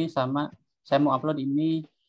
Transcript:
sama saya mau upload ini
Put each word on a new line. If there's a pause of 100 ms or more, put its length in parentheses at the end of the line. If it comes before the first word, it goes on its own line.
sama (340)
saya
mau
upload
ini (240)